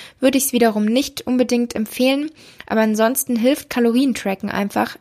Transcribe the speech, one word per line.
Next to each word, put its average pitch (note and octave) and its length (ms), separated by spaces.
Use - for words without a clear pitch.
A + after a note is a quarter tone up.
würde C4 200
ich's - 160
wiederum G#3+ 320
nicht A#3+ 400
unbedingt A#3+ 480
empfehlen. C4+ 560
Aber A3 140
ansonsten A3 560
hilft B3+ 320
Kalorientracken A#3 800
einfach, G3+ 520